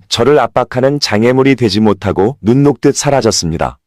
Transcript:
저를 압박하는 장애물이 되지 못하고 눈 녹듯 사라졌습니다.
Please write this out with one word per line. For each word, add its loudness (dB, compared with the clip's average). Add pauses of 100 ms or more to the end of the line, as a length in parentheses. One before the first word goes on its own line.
저를 2
압박하는 -2
장애물이 0
되지 -2
못하고 0
눈 2
녹듯 2
사라졌습니다. -2